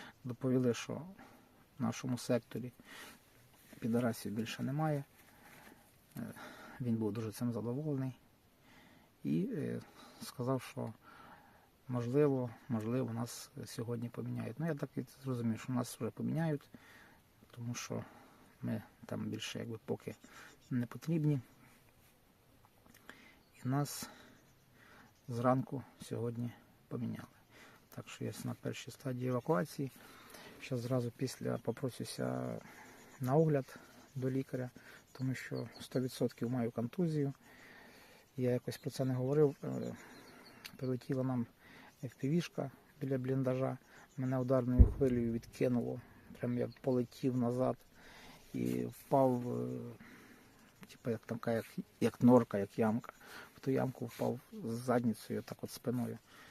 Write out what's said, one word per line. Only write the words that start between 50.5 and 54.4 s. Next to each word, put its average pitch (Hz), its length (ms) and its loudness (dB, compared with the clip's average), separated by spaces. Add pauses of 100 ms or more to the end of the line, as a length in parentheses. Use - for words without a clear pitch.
типу, - 180 -6
як 113 160 -2
така, 117 260 -2
як, 113 140 2 (340)
як - 240 2
норка, 120 340 10
як 101 220 -2
ямка. 110 340 2 (420)
В - 60 -20
ту 139 100 0
ямку 127 340 0
впав 120 340 -2 (140)